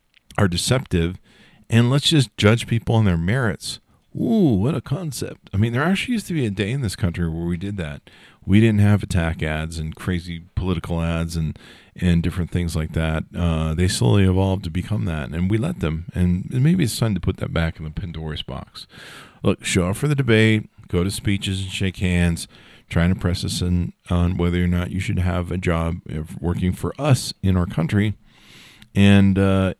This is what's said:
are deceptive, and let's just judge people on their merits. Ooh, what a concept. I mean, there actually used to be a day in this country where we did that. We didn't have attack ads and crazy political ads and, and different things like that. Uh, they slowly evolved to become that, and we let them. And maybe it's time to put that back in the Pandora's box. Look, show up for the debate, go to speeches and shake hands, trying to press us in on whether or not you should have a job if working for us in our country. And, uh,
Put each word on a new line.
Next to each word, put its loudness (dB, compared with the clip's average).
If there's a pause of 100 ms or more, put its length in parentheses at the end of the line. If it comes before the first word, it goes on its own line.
(380)
are 2
deceptive, -2 (480)
and 4
let's 2
just 2
judge 4
people -2
on 4
their 2
merits. -4 (380)
Ooh, 4
what 0
a -4
concept. -8
I -2
mean, 2
there 0
actually 0
used -6
to -4
be 0
a -2
day -2
in -4
this -4
country -2
where -6
we -2
did -8
that. -10 (380)
We 6
didn't 6
have 4
attack -2
ads -4
and -8
crazy -6 (100)
political -2
ads -2
and, -4 (380)
and 2
different -4
things -2
like -4
that. -2 (100)
Uh, 0
they 0
slowly 4
evolved 2
to -6
become -4
that, -6
and -2
we 0
let -4
them. -2 (100)
And 0
maybe 2
it's -2
time 0
to -4
put -4
that -6
back -2
in -12
the -10
Pandora's -10
box. -14 (560)
Look, 0
show 2
up -2
for -2
the 0
debate, 4 (200)
go 0
to -2
speeches -2
and -8
shake -4
hands, 0 (420)
trying 2
to -2
press -2
us -4
in -2 (160)
on 2
whether 0
or 2
not 0
you -4
should -2
have -2
a -4
job -2
if -10
working -2
for -6
us 2 (100)
in 2
our 2
country. 0 (800)
And, 6
uh, 2